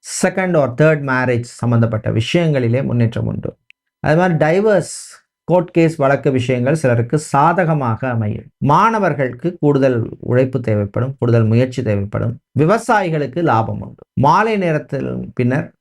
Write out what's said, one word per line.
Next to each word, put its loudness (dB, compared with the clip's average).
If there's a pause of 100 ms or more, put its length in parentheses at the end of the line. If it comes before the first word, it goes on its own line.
second -2
or 2 (120)
third 4
marriage 0 (120)
சம்பந்தப்பட்ட 0 (100)
விஷயங்களிலே 0
முன்னேற்றம் 0
உண்டு. -6 (540)
அது 2
மாதிரி 2
டைவர்ஸ், 0 (540)
கோர்ட் 0
கேஸ் 2
வழக்கு 2
விஷயங்கள் 0
சிலருக்கு 0 (140)
சாதகமாக 2
அமையும். -4 (260)
மாணவர்களுக்கு 0 (120)
கூடுதல் 2 (320)
உழைப்பு 0
தேவைப்படும், -2
கூடுதல் 2
முயற்சி 0
தேவைப்படும். -4 (260)
விவசாயிகளுக்கு 0
லாபம் 0
உண்டு. -18 (240)
மாலை 2
நேரத்தில் -4 (280)
பின்னர் 0 (140)